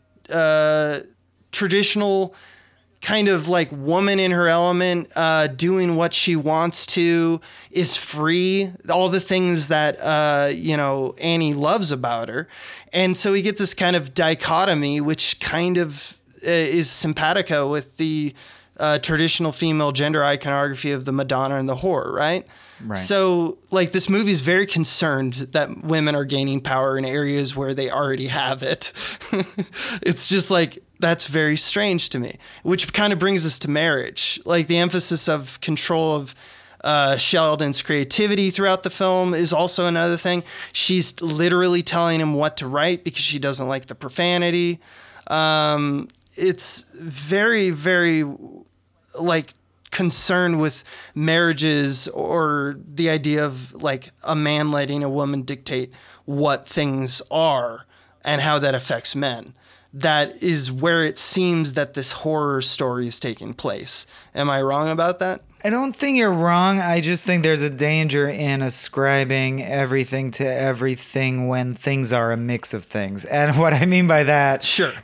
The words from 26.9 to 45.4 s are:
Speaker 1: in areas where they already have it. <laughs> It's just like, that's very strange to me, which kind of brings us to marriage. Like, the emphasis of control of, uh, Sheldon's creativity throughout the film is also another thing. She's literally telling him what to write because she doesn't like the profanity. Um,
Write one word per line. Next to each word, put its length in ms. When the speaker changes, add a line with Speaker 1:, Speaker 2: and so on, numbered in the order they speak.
Speaker 1:
in 80
areas 500
where 180
they 180
already 360
have 360
it. 280
<laughs> 0
It's 260
just 240
like, 280
that's 220
very 300
strange 520
to 100
me, 120
which 300
kind 200
of 60
brings 260
us 140
to 100
marriage. 760
Like, 240
the 120
emphasis 480
of 340
control 540
of, 180
uh, 340
Sheldon's 640
creativity 680
throughout 340
the 60
film 460
is 180
also 340
another 300
thing. 260
She's 480
literally 600
telling 360
him 140
what 240
to 100
write 360
because 200
she 160
doesn't 280
like 180
the 100
profanity. 840
Um, 800